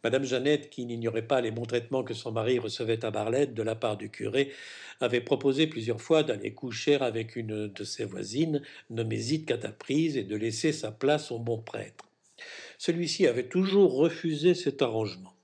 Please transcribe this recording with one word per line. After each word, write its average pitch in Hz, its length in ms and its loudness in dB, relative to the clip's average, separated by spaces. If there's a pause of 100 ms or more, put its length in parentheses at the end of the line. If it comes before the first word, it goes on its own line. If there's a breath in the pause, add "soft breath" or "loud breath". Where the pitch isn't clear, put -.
Madame 127 220 2
Jeannette, 131 460 0
qui 123 160 -8
n'ignorait 117 420 -4
pas 131 140 4
les 113 100 -2
bons 117 140 -4
traitements 117 400 -2
que 113 80 -8
son 110 180 -8
mari 113 260 2
recevait 110 460 -2
à 110 80 -2
Barlette 117 420 0
de 110 80 -4
la 110 140 0
part 107 220 -2
du 107 120 -10
curé, 127 440 -2 (480 loud breath)
avait 123 180 2
proposé 139 480 2
plusieurs 113 340 -4
fois 156 220 4
d'aller 107 300 -2
coucher 127 420 2
avec 113 400 -2
une 107 320 -4
de 101 160 -10
ses - 220 -6
voisines, 117 560 -2 (280 loud breath)
nommée 113 280 -2
Zite 151 280 -2
Cataprise, 131 680 0
et 113 80 0
de 104 140 -4
laisser 113 340 0
sa 110 220 -6
place 147 380 0
au 117 80 -6
bon 117 180 -2
prêtre. - 520 -12 (680 loud breath)
Celui-ci 170 500 2
avait 120 220 2
toujours 190 440 6
refusé 160 640 4
cet 143 260 -2
arrangement. 110 640 -2